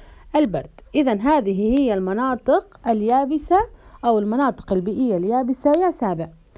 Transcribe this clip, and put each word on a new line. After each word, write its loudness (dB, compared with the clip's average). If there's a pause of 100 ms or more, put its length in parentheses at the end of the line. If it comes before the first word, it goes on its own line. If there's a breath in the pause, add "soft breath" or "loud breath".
(360 soft breath)
البرد. -2 (220)
إذن 0
هذه 0
هي 2
المناطق -2
اليابسة 0 (460 soft breath)
أو 4
المناطق -2
البيئية 0
اليابسة 0
يا 2
سابع. -4 (300 loud breath)